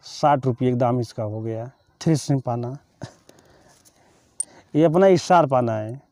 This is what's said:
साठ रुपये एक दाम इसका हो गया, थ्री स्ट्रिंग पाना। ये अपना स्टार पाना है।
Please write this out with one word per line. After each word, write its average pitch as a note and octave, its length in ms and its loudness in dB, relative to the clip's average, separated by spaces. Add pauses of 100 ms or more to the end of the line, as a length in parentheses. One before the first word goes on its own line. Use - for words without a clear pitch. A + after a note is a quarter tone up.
साठ C#3+ 380 0
रुपये B2+ 240 -2
एक B2 80 -2
दाम B2 220 0
इसका A#2 240 -8
हो G#2+ 180 -8
गया, A2+ 300 -10 (300)
थ्री D#3+ 140 0
स्ट्रिंग C3+ 260 -4
पाना। A#2+ 360 -8 (2000)
ये D3+ 80 4
अपना F3+ 320 6
स्टार E3 300 4
पाना B2+ 280 0
है। A2 280 -8 (100)